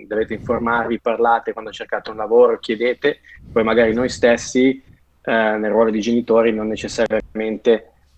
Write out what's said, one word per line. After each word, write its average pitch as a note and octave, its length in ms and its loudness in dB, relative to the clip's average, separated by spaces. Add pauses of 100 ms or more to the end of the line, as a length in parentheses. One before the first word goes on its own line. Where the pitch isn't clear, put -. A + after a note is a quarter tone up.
dovete A2 260 -4
informarvi, A#2 640 -4
parlate A#2 540 0
quando A2 160 -12
cercate G#2+ 400 -10
un A2 80 -12
lavoro, A2+ 400 4
chiedete", A#2+ 640 -2 (320)
poi A2+ 120 0
magari A2+ 300 2
noi B2 160 -2
stessi, B2+ 720 0 (400)
eh, C3+ 100 -6
nel G#2+ 380 0
ruolo A2 220 2
di G#2+ 100 -2
genitori A#2 500 2
non G#2+ 160 -4
necessariamente, A2 1200 -2 (260)